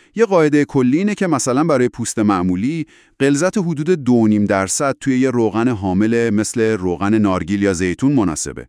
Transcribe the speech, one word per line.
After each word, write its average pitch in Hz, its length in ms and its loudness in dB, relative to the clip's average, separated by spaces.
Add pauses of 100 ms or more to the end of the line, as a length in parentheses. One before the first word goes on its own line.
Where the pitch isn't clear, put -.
(160)
یه 220 100 2
قاعدهٔ 151 400 2
کلی 131 320 0
اینه 202 180 0
که 190 120 -2
مثلاً 135 360 0
برای 131 260 0
پوست - 300 -8
معمولی، 104 640 0 (340)
غلظت 143 380 0
حدود 165 320 -2
دو 135 240 2
و 113 140 4
نیم 107 180 2
درصد 101 560 -2
توی 127 180 0
یه 131 120 2
روغن 117 360 0
حامل 110 600 0
مثل 107 320 -2
روغن 98 560 0
نارگیل 98 460 0
یا 98 100 2
زیتون 90 380 -2
مناسبه. 80 580 -4